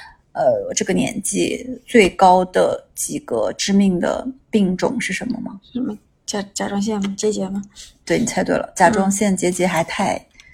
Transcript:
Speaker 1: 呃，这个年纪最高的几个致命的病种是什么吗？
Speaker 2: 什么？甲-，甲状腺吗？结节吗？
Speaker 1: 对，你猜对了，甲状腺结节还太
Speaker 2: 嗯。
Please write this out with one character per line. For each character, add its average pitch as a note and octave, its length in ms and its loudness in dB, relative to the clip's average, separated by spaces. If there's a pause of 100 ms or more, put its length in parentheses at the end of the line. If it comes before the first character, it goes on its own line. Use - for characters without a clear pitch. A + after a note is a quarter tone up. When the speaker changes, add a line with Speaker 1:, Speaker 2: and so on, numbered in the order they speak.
(340)
Speaker 1:
呃， A2 420 0
这 - 80 0
个 - 80 -2
年 F3+ 300 -2
纪 - 440 -2 (200)
最 G3+ 240 6
高 F#3 360 6
的 F#3 380 0 (120)
几 - 240 -8
个 G#2+ 340 -4
致 - 180 -4
命 G3 280 4
的 - 280 -2 (220)
病 F#3 260 2
种 F3+ 240 -2
是 - 140 -6
什 - 160 -8
么 - 100 -8
吗？ - 200 -12 (120)
Speaker 2:
什 A#3+ 80 -8
么？ G#3+ 160 -6 (300)
甲-， G3+ 160 -6 (120)
甲 G3+ 140 -6
状 G3+ 140 -4
腺 G#3 220 -2
吗？ G3 120 -4
结 G#3+ 160 0
节 G3 180 -4
吗？ G3+ 120 -6 (420)
Speaker 1:
对， E3 140 0
你 D#3 80 0
猜 - 180 -2
对 F3 120 0
了， - 200 -4
甲 F#3 140 6
状 G3 220 2
腺 G3 260 0
结 F3+ 140 0
节 F#3 160 0
还 E3+ 160 0
太 E3+ 320 -4
Speaker 2:
嗯。 - 100 -12 (280)